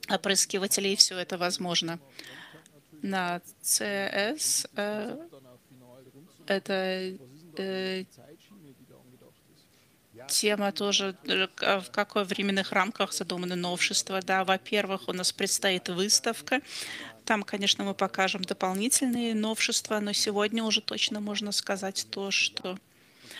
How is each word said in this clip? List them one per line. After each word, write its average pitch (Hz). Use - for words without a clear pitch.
опрыскивателей 196
всё 185
это 180
возможно. 170
На 180
C -
S, -
э, 208
это, 190
э, 190
тема 208
тоже, 196
э, 190
к-, 196
в 185
какой 208
временных 196
рамках 190
задуманы 180
новшества. 180
Да, 190
во-первых, 190
у 185
нас 185
предстоит 190
выставка. 214
Там, 208
конечно, 202
мы 196
покажем 190
дополнительные 233
новшества, 220
но 208
сегодня 214
уже 214
точно -
можно 208
сказать 196
то, 196
что, -